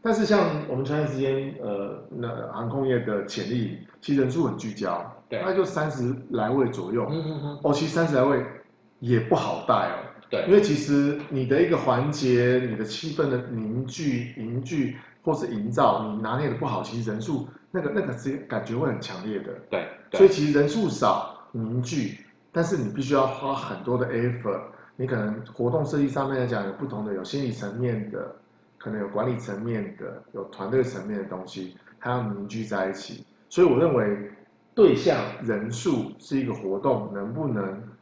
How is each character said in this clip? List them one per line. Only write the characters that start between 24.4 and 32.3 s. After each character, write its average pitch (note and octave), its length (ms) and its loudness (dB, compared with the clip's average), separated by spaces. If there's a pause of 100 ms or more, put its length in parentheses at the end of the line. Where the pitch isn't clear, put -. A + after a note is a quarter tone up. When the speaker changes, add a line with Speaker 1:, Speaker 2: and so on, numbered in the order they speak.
Speaker 1:
你 B2+ 100 -4
可 B2+ 100 -2
能 G#2+ 260 -2 (120)
活 A#2+ 160 0
动 D#3 120 2
设 C#3 140 -2
计 C#3+ 120 4
上 C3+ 200 -2
面 C3+ 100 0
来 B2 80 0
讲， G#2+ 200 -2
有 G2 80 -6
不 C#3+ 100 -8
同 G#2+ 220 -6
的， G#2 80 -4
有 F#2 100 -6
心 C#3 180 -4
理 B2+ 80 -2
层 G#2 280 -8
面 A#2 340 -2
的， - 240 -8 (420)
可 - 120 -8
能 G#2+ 100 -4
有 G2 80 -4
管 G#2 180 -2
理 B2 100 0
层 G2+ 240 -8
面 G#2+ 380 -4
的， F2+ 240 -10 (100)
有 G2 120 -8
团 G2 260 -8
队 C3 140 4
层 F#2+ 220 -6
面 G#2 120 -4
的 F#2+ 60 -4
东 F#2 220 -8
西， F#2 300 -10 (220)
它 A#2+ 140 -4
要 B2 100 -2
凝 G2+ 240 -6